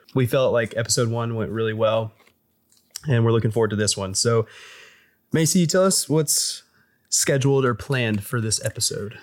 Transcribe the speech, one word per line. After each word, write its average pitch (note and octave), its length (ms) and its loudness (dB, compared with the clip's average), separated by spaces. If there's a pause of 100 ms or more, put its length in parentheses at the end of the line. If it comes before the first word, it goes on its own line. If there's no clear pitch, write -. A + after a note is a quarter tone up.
(160)
We B2+ 100 4
felt C3 260 2
like A#2 240 0
episode A#2 340 0
one A#2 260 -4
went G#2 160 -4
really A2 220 -2
well, A2 380 0 (960)
and A#2 160 4
we're A2+ 80 4
looking A2+ 200 2
forward A2 180 2
to G#2 60 -2
this G#2 200 0
one. F#2+ 200 -6
So, A#2 320 0 (840)
Macy, D#3+ 360 2
tell F#3 180 2
us - 240 0
what's - 540 -2 (460)
scheduled C#3 560 2
or A#2+ 100 0
planned A2 500 -2
for A#2+ 160 -4
this A2 240 -4
episode. - 580 -6